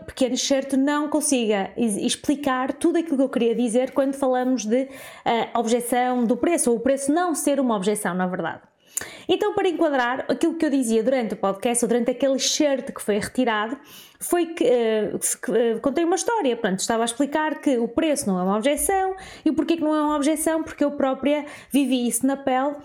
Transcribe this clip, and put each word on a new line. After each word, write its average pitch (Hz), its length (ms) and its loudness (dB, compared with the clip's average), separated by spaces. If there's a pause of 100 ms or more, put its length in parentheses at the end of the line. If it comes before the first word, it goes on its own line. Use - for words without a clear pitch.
pequeno - 300 -2
excerto 269 420 0
não 294 320 2
consiga 233 680 0
ex-, 220 220 0
explicar 269 760 -2
tudo 330 260 0
aquilo 320 180 -2
que 269 60 4
eu 262 60 2
queria 233 260 0
dizer 247 360 0
quando 277 220 0
falamos 254 520 0
de, 254 220 0 (380)
eh, 226 300 0
objeção 240 680 0
do 233 140 2
preço, 311 320 2
ou 233 80 4
o - 20 -6
preço 269 320 0
não 349 220 2
ser 277 260 0
uma 247 160 2
objeção, 202 380 -2
na 185 140 0
verdade. 180 340 -6 (640)
Então, 381 260 0
para 392 140 0
enquadrar, 277 600 0
aquilo 320 280 0
que 330 100 0
eu 302 40 2
dizia 226 340 2
durante 240 300 0
o 190 40 -6
podcast, 196 460 0
ou 214 60 2
durante 233 220 2
aquele 269 240 2
excerto 269 580 0
que - 80 -14
foi 208 180 0
retirado, 226 580 -2 (420)
foi 349 280 0
que, 330 160 -2
eh, 220 560 2
se, - 200 -4
que, - 120 -6
eh, 226 280 2
contei 277 240 0
uma 339 120 2
história. 370 400 0
Pronto, 190 240 -2
estava 226 240 0
a - 20 2
explicar 294 540 -2
que 277 180 2
o 233 100 0
preço 294 400 0
não 185 120 0
é 180 40 0
uma 196 120 2
objeção. 381 600 0 (280)
E 311 80 2
porquê 311 240 0
que 330 80 -2
não 302 120 0
é 302 60 0
uma 294 140 0
objeção? 311 480 0
Porque - 200 -4
eu 285 80 2
própria 285 540 0 (260)
vivi 254 360 2
isso 233 180 0
na 269 120 0
pele 269 480 0